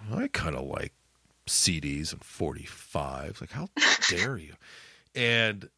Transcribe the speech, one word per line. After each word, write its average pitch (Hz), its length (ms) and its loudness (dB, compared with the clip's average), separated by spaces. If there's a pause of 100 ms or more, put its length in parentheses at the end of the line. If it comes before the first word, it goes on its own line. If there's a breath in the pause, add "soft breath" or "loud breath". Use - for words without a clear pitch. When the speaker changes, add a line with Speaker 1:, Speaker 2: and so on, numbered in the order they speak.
(120)
Speaker 1:
"I 233 160 0
kinda 73 340 -2
like - 320 -4 (540)
C 85 320 4
Ds 73 320 -2
and 69 120 -12
forty-fives. 71 1160 -6
Like, - 120 -12
how 156 240 -6
Speaker 2:
<laughs> - 340 4
Speaker 1:
dare 107 280 0
you?" 78 180 -14 (600 loud breath)
And 113 640 4